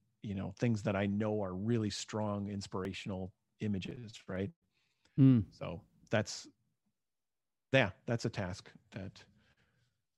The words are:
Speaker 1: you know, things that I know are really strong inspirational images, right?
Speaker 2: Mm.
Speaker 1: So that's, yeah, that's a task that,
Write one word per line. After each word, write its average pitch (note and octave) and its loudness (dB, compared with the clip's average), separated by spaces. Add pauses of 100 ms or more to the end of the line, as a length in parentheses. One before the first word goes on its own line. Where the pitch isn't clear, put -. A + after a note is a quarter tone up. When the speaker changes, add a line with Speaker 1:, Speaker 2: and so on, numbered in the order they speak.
(240)
Speaker 1:
you G2 -6
know, F#2+ -6
things A2 0
that G#2 0
I G2+ 2
know G#2+ 0
are F#2 -4
really G#2+ 0
strong G#2 -4
inspirational F#2+ -6 (280)
images, G#2+ -4
right? F#2+ -4 (680)
Speaker 2:
Mm. C3 8
Speaker 1:
So F2 -10 (300)
that's, - 0 (1200)
yeah, A#2+ 6 (140)
that's A#2 0
a A#2 0
task - -6 (200)
that, - -12 (960)